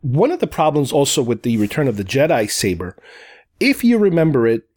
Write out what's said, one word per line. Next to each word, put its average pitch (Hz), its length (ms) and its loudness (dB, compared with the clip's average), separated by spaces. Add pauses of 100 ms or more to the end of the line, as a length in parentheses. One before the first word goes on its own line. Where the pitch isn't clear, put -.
One 151 300 0
of 359 80 -4
the 190 80 -2
problems 147 440 0
also 143 300 0
with 117 220 -2
the 117 140 0
Return 107 300 -2
of 110 100 -2
the 101 60 -4
Jedi 123 460 0
saber, 90 460 -4 (640)
if 262 240 0
you 240 140 4
remember 165 500 2
it 113 160 0 (140)